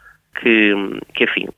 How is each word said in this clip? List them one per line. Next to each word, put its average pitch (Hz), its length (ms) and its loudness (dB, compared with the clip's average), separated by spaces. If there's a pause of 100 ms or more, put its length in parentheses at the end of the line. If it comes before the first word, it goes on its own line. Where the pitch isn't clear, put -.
(400)
que, 110 320 4 (420)
que, 120 100 0
enfim, - 340 -4